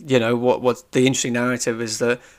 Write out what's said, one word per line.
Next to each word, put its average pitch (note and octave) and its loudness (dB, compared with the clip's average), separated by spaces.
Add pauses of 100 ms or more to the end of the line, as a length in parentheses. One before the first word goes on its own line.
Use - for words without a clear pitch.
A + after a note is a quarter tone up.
you C3 2
know, A#2 2
what, A#2+ 2
what B2 -2
the B2+ 4
interesting B2+ -2
narrative A#2+ -4
is A2+ -6
that A#2+ -2 (180)